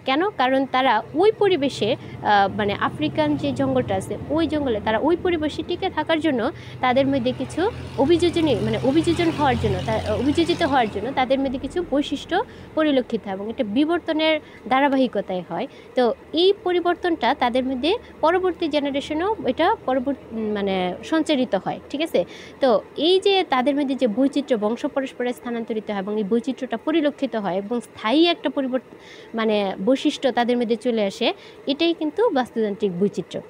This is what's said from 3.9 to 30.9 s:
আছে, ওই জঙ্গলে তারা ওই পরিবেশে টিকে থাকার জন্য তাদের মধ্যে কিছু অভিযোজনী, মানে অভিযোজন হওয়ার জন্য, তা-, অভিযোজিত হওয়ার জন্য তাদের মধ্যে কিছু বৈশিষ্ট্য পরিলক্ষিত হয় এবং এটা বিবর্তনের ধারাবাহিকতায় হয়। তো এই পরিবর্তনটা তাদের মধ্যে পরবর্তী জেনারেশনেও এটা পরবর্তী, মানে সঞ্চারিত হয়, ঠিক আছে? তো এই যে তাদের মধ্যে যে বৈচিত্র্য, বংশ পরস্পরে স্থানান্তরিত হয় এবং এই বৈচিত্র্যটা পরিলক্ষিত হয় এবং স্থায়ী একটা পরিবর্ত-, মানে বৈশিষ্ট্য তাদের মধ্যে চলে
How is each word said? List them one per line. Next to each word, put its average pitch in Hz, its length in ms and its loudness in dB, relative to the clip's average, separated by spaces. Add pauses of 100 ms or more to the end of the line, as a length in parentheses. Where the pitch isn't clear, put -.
আছে, - 220 -4 (140)
ওই 320 160 2
জঙ্গলে 277 380 -2
তারা 220 140 0
ওই 330 180 2
পরিবেশে 330 460 -2
টিকে 349 280 -4
থাকার 311 300 -2
জন্য 285 300 0 (300)
তাদের 262 260 4
মধ্যে 254 320 0
কিছু 320 320 -2 (280)
অভিযোজনী, 320 560 4
মানে 208 300 0
অভিযোজন 330 540 4
হওয়ার 269 240 4
জন্য, 202 240 0
তা-, 220 260 -2
অভিযোজিত 294 500 2
হওয়ার 269 320 4
জন্য 214 200 -4
তাদের 262 240 2
মধ্যে 269 200 -2
কিছু 339 320 -4
বৈশিষ্ট্য 294 540 0 (300)
পরিলক্ষিত 269 500 2
হয় 196 100 -6
এবং 202 160 -8
এটা 233 140 -4
বিবর্তনের 311 760 0 (280)
ধারাবাহিকতায় 254 800 2
হয়। 185 180 -4 (280)
তো 247 200 4 (180)
এই 359 200 4 (120)
পরিবর্তনটা 349 720 0
তাদের 247 300 0
মধ্যে 269 340 -2 (220)
পরবর্তী 349 480 0
জেনারেশনেও 294 680 -2 (100)
এটা 370 300 2 (100)
পরবর্তী, 262 500 -2
মানে 196 580 -2 (100)
সঞ্চারিত 302 500 0 (100)
হয়, - 160 -4 (100)
ঠিক 277 100 -6
আছে? 254 240 0 (360)
তো 247 200 4 (160)
এই 359 240 4
যে 392 300 2
তাদের 269 260 2
মধ্যে 277 180 0
যে 254 120 0
বৈচিত্র্য, 262 540 0
বংশ 220 260 -2
পরস্পরে 254 460 -4
স্থানান্তরিত 233 580 -6
হয় 202 80 -2
এবং 208 180 -4
এই 214 80 -2
বৈচিত্র্যটা 233 520 -2
পরিলক্ষিত 285 600 -2
হয় 190 200 -2
এবং 208 240 -4
স্থায়ী 277 460 2
একটা 339 240 0
পরিবর্ত-, 262 440 -4 (400)
মানে 214 400 0 (100)
বৈশিষ্ট্য 269 480 2
তাদের 240 260 2
মধ্যে 233 180 0
চলে 226 280 0